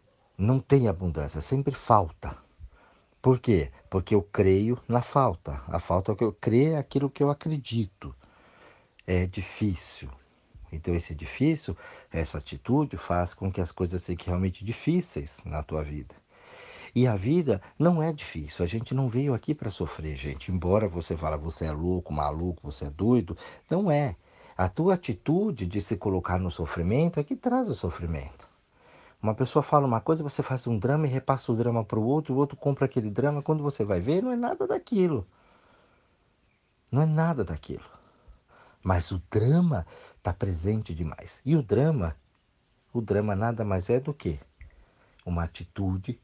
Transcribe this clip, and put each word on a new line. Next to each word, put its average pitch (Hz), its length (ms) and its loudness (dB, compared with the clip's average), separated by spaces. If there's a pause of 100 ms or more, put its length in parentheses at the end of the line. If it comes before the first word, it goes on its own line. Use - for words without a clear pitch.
(380)
Não 120 220 4
tem 131 280 4
abundância, 80 540 -2
sempre 139 320 -2
falta. - 640 2 (840)
Por 131 180 6
quê? 82 320 2 (180)
Porque 95 260 0
eu 101 80 6
creio 104 640 4
na 117 140 2
falta. 92 680 0
A 80 120 -2
falta 92 320 0
é - 20 2
o - 20 -10
que 107 80 -2
eu 104 100 2
creio, 131 400 4
é 156 40 0
aquilo 139 320 0
que - 120 -2
eu 143 80 4
acredito. 117 840 -4 (880)
É 90 220 2
difícil. 90 840 -6 (600)
Então 82 240 -4
esse 85 180 -4
difícil, 123 640 -2 (320)
essa 80 280 -4
atitude 117 600 -2
faz 87 360 -2
com 95 180 -4
que - 80 -4
as 87 120 -2
coisas 90 320 -4
fiquem - 240 -8
realmente 92 360 0
difíceis 117 840 -4
na 80 160 -6
tua 78 220 -4
vida. 73 320 -10 (800)
E 123 140 4
a 113 80 2
vida 123 460 2 (180)
não 160 240 4
é 165 80 0
difícil. 90 540 -6
A - 20 2
gente 113 260 -4
não 131 140 2
veio 127 260 0
aqui 131 220 -2
pra - 160 -6
sofrer, 78 460 -6
gente. 67 340 -8
Embora 92 380 4
você 85 260 -4
fale, 78 220 -2
"Você 80 280 -6
é 78 60 -2
louco, 85 420 -2
maluco, 76 500 -2
você 73 220 -8
é 71 40 -6
doido." 90 480 2 (320)
Não 190 200 2
é. 147 260 2 (420)
A 92 100 4
tua 170 280 2
atitude 165 720 0
de 95 160 -2
se 104 140 -4
colocar 92 420 0
no 90 140 0
sofrimento 110 680 0
é 147 40 0
que 254 120 -6
traz 247 340 0
o 127 60 -2
sofrimento. 80 720 -6 (760)
Uma 107 100 2
pessoa 131 300 2
fala 143 240 4
uma 117 140 0
coisa, 160 200 0
você 143 220 -4
faz - 240 -4
um 117 100 2
drama 143 300 2
e - 20 0
repassa 131 420 0
o 113 40 2
drama 117 280 2
pro 110 180 -2
outro, 139 320 0
o 127 40 0
outro 143 200 0
compra 139 280 0
aquele 117 240 0
drama. 139 320 0
Quando 156 220 0
você 139 220 -2
vai 95 160 2
ver, 147 200 2
não 254 100 0
é 247 40 -2
nada 240 320 -2
daquilo. 185 580 0 (1700)
Não 135 120 4
é - 20 4
nada 156 380 2
daquilo. 82 420 -8 (960)
Mas 90 280 2
o 92 100 -4 (100)
drama 135 540 4 (360)
tá 92 120 -2
presente 98 600 -2
demais. 80 520 -8
E 147 100 4
o 151 80 4
drama, 110 540 2 (720)
o 120 80 -2
drama 104 360 2
nada 113 280 0
mais 95 260 0
é 120 100 4
do 143 140 -4
que 78 260 -6 (840)
uma 85 180 -2
atitude 95 800 -4